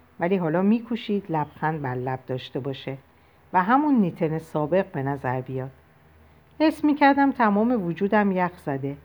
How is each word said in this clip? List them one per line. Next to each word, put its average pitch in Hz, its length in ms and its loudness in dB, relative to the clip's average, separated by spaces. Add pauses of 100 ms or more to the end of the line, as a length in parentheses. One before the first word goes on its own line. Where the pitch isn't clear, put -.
(200)
ولی 180 160 2
حالا 175 260 0
می‌کوشید 214 680 0
لبخند 156 540 -4
بر 127 120 -4
لب 131 320 -4
داشته 131 340 -6
باشه 135 380 -8 (540)
و 180 100 4
همون 269 320 2
نیتن 165 440 0
سابق 160 540 0
به 147 100 -4
نظر 135 380 -4
بیاد. 131 300 -8 (920)
حس 311 240 2
می‌کردم 277 480 4
تمام 220 540 2
وجودم 202 460 2
یخ 180 260 -2
زده. 139 460 -4